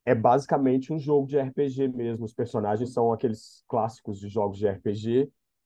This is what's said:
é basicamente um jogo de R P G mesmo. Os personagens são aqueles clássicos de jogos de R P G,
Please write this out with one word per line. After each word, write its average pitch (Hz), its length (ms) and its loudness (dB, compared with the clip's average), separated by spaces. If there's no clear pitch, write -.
é 123 100 4
basicamente 131 800 2
um 160 60 -4
jogo 143 280 2
de 143 100 0
R 131 140 0
P 143 160 0
G 135 220 -2
mesmo. 117 340 -4
Os 110 100 -8
personagens 113 600 -2
são 117 180 2
aqueles - 560 -4
clássicos 110 500 -4
de 101 120 -12
jogos 101 280 -2
de 104 80 -2
R 95 140 2
P 107 140 -2
G, 117 360 0